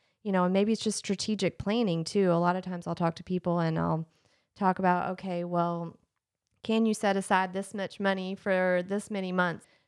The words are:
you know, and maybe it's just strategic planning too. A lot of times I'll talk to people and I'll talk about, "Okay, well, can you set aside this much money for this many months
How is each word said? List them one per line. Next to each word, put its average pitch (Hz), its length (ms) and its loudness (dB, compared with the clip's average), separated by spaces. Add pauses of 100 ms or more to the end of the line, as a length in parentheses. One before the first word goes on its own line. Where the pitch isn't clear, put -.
(220)
you 208 100 -2
know, 180 120 4
and 180 100 2
maybe 208 180 4
it's 214 100 -2
just 214 140 -2
strategic 196 640 -2
planning 196 440 0
too. 185 300 2
A 170 80 4
lot 175 160 2
of 185 80 -6
times 180 220 -8
I'll 170 80 -4
talk 165 220 0
to - 80 -16
people 180 360 0
and 165 180 0
I'll 165 280 0 (500)
talk 185 220 0
about, 180 340 2
"Okay, 180 320 -4
well, 170 540 -2 (640)
can 226 220 2
you 220 80 2
set 202 240 2
aside 190 380 2
this 196 180 -6
much 196 260 -8
money 190 360 -2
for 185 520 2
this 202 240 -4
many 190 220 -4
months 180 340 0 (220)